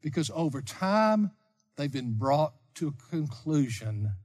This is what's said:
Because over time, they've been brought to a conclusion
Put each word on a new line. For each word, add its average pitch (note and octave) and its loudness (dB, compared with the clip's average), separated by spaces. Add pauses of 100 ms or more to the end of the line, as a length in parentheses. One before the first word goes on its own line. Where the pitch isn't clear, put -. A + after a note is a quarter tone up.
Because D#3 -2
over D3 -2
time, G#3 2 (440)
they've C#3+ -4
been B2 -4
brought C#3 2 (220)
to E3 -4
a - -8
conclusion A#2 -2 (120)